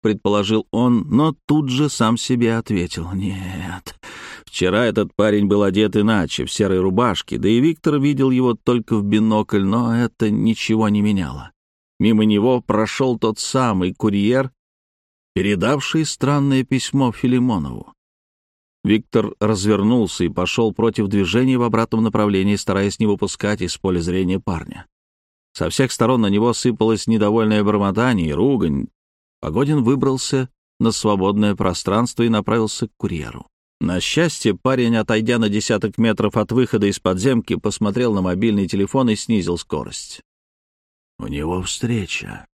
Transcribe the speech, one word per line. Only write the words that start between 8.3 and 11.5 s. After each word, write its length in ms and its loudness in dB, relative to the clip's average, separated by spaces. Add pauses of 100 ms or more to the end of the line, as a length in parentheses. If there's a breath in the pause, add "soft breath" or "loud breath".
его 240 2
только 420 0
в 60 0
бинокль, 640 2
но 320 0
это 340 -2
ничего 580 0
не 140 2
меняло. 480 -2 (480)